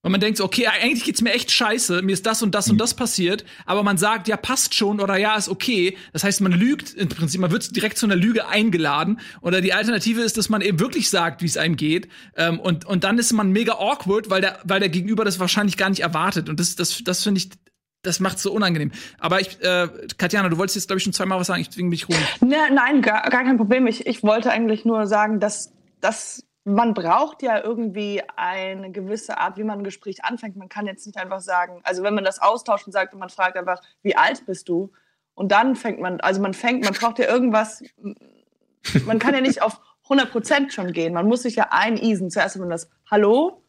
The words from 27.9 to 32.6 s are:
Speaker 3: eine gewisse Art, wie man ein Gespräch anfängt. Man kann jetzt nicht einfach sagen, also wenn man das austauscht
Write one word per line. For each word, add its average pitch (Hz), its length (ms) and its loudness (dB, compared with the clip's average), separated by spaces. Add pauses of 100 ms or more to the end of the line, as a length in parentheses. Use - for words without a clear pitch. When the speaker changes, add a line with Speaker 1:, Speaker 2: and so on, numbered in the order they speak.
Speaker 3:
eine 190 560 -6
gewisse 208 460 -8
Art, 190 180 -4
wie 214 80 -8
man 208 140 -6
ein 202 60 -8
Gespräch 196 400 -12
anfängt. 220 320 -8
Man 190 120 -18
kann 208 180 -8
jetzt 190 200 -12
nicht 208 120 -18
einfach 185 220 -8
sagen, 180 440 -4
also 180 180 -4
wenn 208 120 0
man 214 80 -2
das 190 160 -2
austauscht 214 480 0